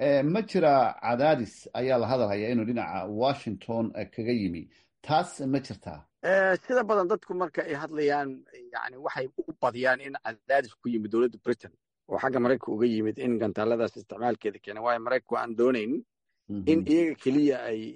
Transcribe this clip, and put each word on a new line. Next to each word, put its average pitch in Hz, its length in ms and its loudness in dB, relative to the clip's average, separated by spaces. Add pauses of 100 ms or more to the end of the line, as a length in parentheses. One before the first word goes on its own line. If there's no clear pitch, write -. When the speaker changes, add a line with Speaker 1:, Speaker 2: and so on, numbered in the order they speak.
Speaker 1:
Eh, 139 240 4
ma 170 180 2
jira 143 600 4
cadaadis 120 720 0
ayaa 127 240 0
la 110 80 0
hadal 120 220 2
hayaa 104 240 0
inuu 117 120 2
dhinaca 95 440 -4
Washington, 113 880 -2
eh, 101 120 -6
kaga 117 240 -4
yimi. 92 360 -2 (360)
Taas 160 360 0
ma 135 200 0
jirtaa? - 400 -14 (220)
Speaker 2:
Eh, 190 420 2
sida 247 200 2
badan 202 240 2
dadku 190 260 -2
marka 175 300 -4
ay 160 100 -4
hadlayaan, 143 560 0 (420)
yacni 117 240 -10
waxay 139 320 -6
u - 320 -10
badiyaan 127 400 0
in 139 140 -12 (100)
cadaadis 117 560 0
ku - 80 -4
yimid 110 240 -2
dowladda 113 320 2
Britain 117 280 -4 (360)
oo 98 100 -4
xagga 127 220 0
Maraykanka 120 320 2
uga 107 140 2
yimid 107 320 0
in 123 200 0
gantaaladaas 110 580 0
isticmaalkeeda 107 640 -4
keenay. 107 220 -12
Waayo 120 180 2
Maraykanku 120 360 -2
aan 117 200 -4
doonaynin 120 480 2 (440)
in 101 320 2
Speaker 1:
Mhm. 95 120 -4
Speaker 2:
iyaga 165 240 2
keliya 139 480 2
ay 113 160 -4 (160)